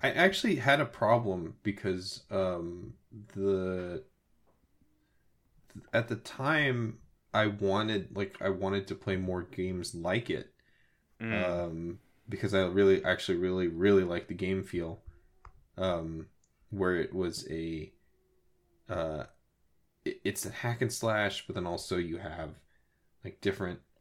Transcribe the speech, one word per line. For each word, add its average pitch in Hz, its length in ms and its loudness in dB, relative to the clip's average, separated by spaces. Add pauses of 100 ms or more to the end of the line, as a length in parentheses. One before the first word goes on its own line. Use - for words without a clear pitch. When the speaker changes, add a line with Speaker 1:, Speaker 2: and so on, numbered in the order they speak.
Speaker 1:
I 139 80 4
actually 190 460 4
had 139 260 4
a 131 40 0
problem 104 760 2
because, 95 680 -4
um, 90 640 -2 (420)
the, 92 720 0 (1900)
at 117 160 2
the 117 80 -2
time 131 840 0 (360)
I 107 140 6
wanted, 101 680 0
like, 98 240 -4
I 98 80 0
wanted 95 400 0
to 95 60 -4
play 95 220 -2
more 92 260 -2
games 92 520 -4
like 90 360 0
it. 73 220 -4 (680)
Speaker 2:
Mm. 110 240 0
Speaker 1:
Um, 87 540 -2 (300)
because 98 260 -2
I 95 60 6
really, 95 440 6
actually 90 340 0
really, 92 300 2
really 95 360 6
liked 87 240 -4
the 90 60 -6
game 95 300 -2
feel, 85 360 -6 (760)
um, 82 500 -2 (440)
where 92 260 2
it - 180 -2
was 87 360 -2
a, 80 420 -6 (960)
uh, 80 360 -4 (800)
it, - 200 -6
it's 98 220 -4
a 92 40 -8
hack 120 320 -4
and 117 100 0
slash, 107 540 0
but 92 80 -6
then 92 120 -4
also 87 320 -4
you 85 200 -2
have, 82 320 -8 (760)
like, - 160 -12
different, 92 400 -2 (200)